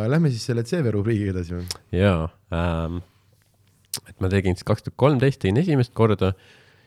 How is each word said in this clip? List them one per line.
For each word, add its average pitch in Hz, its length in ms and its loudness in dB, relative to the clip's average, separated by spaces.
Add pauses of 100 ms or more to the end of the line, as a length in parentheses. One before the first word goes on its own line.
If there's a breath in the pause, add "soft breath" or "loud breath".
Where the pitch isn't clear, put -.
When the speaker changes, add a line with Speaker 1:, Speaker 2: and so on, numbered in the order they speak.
Speaker 1:
lähme 151 220 2
siis 113 140 -6
selle 117 200 -2
C 175 180 -2
V 120 80 0
rubriigiga 104 400 0
edasi 90 240 -6
või? 90 120 -8 (260)
Speaker 2:
Jaa, 87 360 2 (200)
ähm, 85 500 -2 (920 soft breath)
et - 280 -14
ma 95 80 0
tegin 92 280 2
siis - 80 -18
kaks - 180 -2
tuhat - 140 -10
kolmteist, 135 440 2
tegin 98 180 2
esimest 151 360 0
korda, 101 380 2 (540 soft breath)